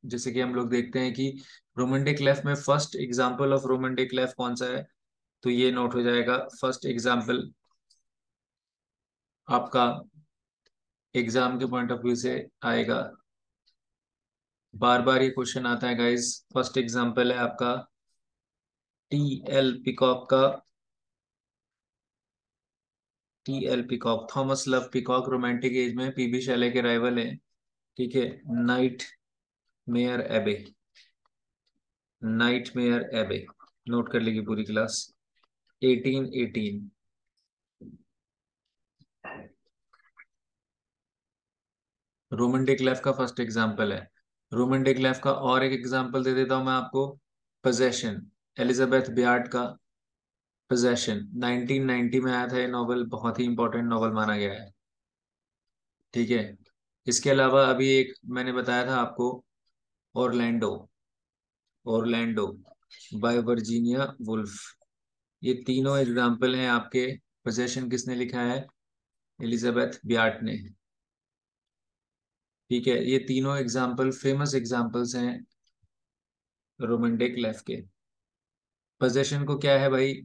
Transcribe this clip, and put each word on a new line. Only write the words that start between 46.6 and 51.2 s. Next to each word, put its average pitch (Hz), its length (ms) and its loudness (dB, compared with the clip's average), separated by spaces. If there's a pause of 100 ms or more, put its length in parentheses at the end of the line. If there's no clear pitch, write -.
मैं 131 80 0
आपको, 131 340 -2 (580)
Possession, 120 560 0 (360)
Elizabeth 127 580 2
Beard 123 340 2
का 120 140 -2 (1080)
Possession, 120 500 2 (160)